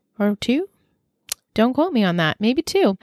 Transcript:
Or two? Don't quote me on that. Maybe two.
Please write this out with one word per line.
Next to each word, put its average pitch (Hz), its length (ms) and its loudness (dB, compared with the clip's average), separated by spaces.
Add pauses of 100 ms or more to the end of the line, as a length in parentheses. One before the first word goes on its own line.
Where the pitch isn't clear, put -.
(180)
Or 208 240 0
two? 294 260 -2 (840)
Don't 233 200 2
quote 320 180 0
me 233 120 2
on 175 140 0
that. 160 220 0
Maybe 254 220 0
two. 311 420 0